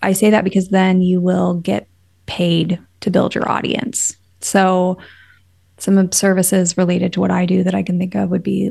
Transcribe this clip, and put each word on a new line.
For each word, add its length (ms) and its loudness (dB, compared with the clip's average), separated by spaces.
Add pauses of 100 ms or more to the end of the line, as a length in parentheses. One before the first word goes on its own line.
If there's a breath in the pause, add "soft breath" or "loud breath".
I 100 0
say 180 2
that 140 2
because 240 0
then 340 2
you 180 2
will 340 0
get 340 -4 (380)
paid 520 0 (220)
to 100 -2
build 240 0
your 160 -2
audience. 680 -4 (240)
So 580 2 (800 loud breath)
some 200 2
of 160 0
services 640 0
related 340 0
to 80 -4
what 120 0
I 120 0
do 200 0
that 100 0
I 80 -2
can 160 -2
think 160 -4
of 160 -2
would 140 -2
be, 260 -2